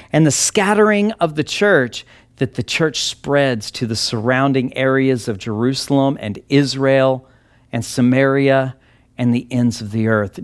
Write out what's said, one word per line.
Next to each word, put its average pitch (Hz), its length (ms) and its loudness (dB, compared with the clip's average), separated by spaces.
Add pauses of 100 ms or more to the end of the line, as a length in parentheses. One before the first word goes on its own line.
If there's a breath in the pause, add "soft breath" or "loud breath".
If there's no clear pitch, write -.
(120)
and 156 140 4
the 147 40 4
scattering 208 840 2
of 165 220 -2
the 151 100 -2
church 156 600 0 (320 soft breath)
that - 200 -4
the 123 60 -2
church - 420 -4
spreads 139 680 -2
to - 160 -6
the 110 100 -4
surrounding 127 800 0
areas 131 520 0
of 104 100 -4
Jerusalem 131 840 -2
and 104 180 -8 (120)
Israel 135 760 2 (460 soft breath)
and 120 100 -4
Samaria 135 920 2 (400 soft breath)
and 120 180 0
the 120 160 -4
ends 120 300 0
of 104 120 -10
the 110 160 -2
earth, 107 360 0